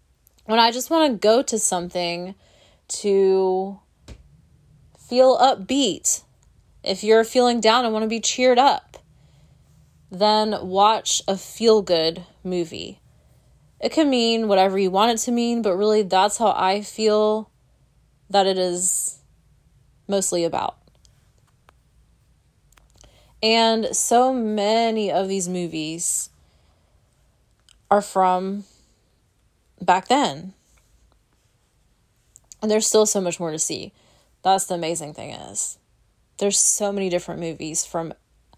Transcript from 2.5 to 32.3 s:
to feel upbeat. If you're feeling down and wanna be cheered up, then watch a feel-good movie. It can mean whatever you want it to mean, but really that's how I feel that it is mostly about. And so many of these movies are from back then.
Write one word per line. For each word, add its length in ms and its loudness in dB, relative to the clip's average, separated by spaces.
to 880 2
feel 380 4
upbeat. 840 0
If 220 -6
you're 180 6
feeling 380 2
down 240 4
and 80 -2
wanna 140 -2
be 120 -4
cheered 400 2
up, 380 2
then 460 0
watch 640 2
a 80 0
feel-good 880 0
movie. 600 -8
It 140 -4
can 160 2
mean 400 0
whatever 300 2
you 120 0
want 220 2
it 120 -2
to 80 -4
mean, 280 -2
but 160 0
really 240 2
that's 380 0
how 180 2
I 240 0
feel 720 0
that 160 2
it 100 0
is 640 -4
mostly 380 -2
about. 340 -6
And 520 2
so 380 2
many 800 -2
of 160 0
these 180 -4
movies 840 -6
are 100 4
from 640 -2
back 300 0
then. 460 0